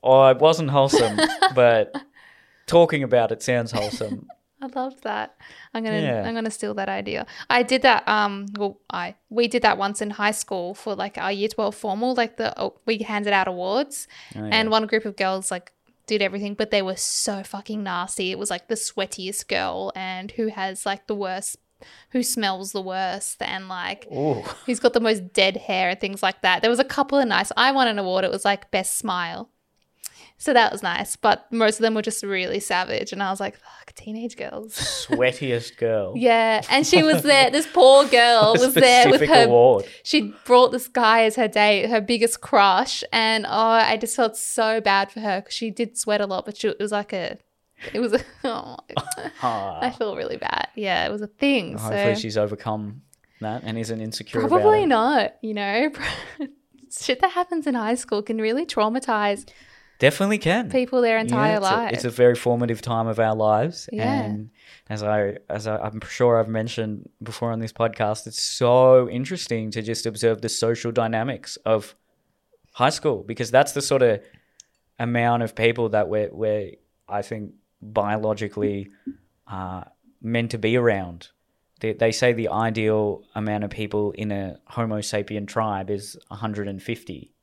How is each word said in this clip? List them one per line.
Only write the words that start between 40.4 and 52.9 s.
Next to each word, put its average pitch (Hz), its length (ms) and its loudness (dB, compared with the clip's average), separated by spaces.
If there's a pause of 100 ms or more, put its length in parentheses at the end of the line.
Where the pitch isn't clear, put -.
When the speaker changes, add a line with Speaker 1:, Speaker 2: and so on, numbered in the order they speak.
Speaker 2:
brought 247 280 6
this 247 160 -6
guy 226 340 4
as 220 140 2
her 240 100 2
date, 208 420 2
her 226 120 2
biggest 226 400 0
crush, 202 600 4 (100)
and, 220 320 2
oh, - 60 -6
I 226 440 4
just 226 220 -6
felt 226 180 0
so 220 460 -2
bad 196 320 2
for 220 80 -10
her 196 220 -2
'cause - 100 -14
she 226 180 -6
did 233 260 -8
sweat 208 220 -2
a 208 60 -2
lot, 196 200 -6
but 208 120 -14
she, - 100 -4
it - 120 -4
was 208 120 -6
like 208 220 -6
a, 180 240 -8 (560)
it 208 80 -4
was 233 120 -2
a, 240 60 4 (140)
<laughs> - 100 -20
oh, 220 340 -8 (640)
Speaker 1:
<laughs> - 0 - (400)
Speaker 2:
I - 160 -2
feel 208 200 -6
really - 200 -8
bad. - 380 -6
Yeah, 196 300 -2
it - 60 -4
was 208 100 -8
a 208 60 -10
thing, 233 500 -2
Speaker 1:
Hopefully 110 380 -2
Speaker 2:
so - 40 -6
Speaker 1:
she's 110 180 -6
overcome 107 640 -4 (360)